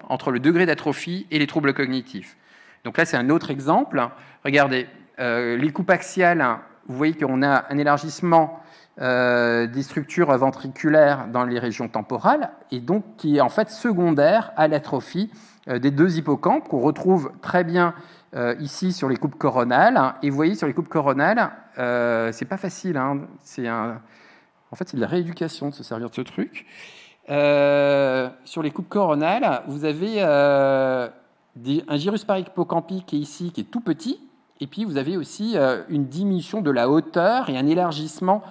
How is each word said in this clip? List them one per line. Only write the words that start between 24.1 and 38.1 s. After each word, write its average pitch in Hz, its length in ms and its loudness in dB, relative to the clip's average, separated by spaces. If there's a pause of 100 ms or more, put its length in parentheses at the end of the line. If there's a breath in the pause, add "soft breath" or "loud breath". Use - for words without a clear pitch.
en - 60 -16
fait, 180 120 -8
c'est - 80 -10
de 117 60 -2
la 104 60 -2
rééducation 165 600 -6
de 143 60 -10
se - 80 -18
servir 117 280 -10
de - 40 -20
ce - 80 -6
truc. - 440 -10 (640 loud breath)
Euh, 143 1000 2 (160)
sur - 180 -8
les 147 100 -2
coupes - 160 -8
coronales, 175 800 2
vous 143 160 -6
avez, 170 340 -2
euh, 135 920 2 (460)
des, 131 320 -4
un 147 100 -2
gyrus 202 280 -2
parahippocampus 180 800 -4
qui 151 100 -4
est 147 40 -2
ici, 170 320 -8
qui - 80 -8
est 208 100 -10
tout 240 100 -6
petit, 233 380 -4 (400)
et 143 80 -10
puis 196 180 -8
vous 170 120 -4
avez 143 200 -2
aussi, 208 400 -6
euh, 131 320 2
une 147 180 -2
diminution 185 540 -2
de 147 120 2
la 120 160 2
hauteur 170 600 2
et 135 80 -4
un 131 100 0
élargissement, 170 840 0